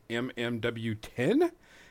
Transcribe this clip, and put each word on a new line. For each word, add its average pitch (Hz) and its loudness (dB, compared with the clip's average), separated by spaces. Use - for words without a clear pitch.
M 120 -2
M 120 -2
W 113 -2
ten, 262 2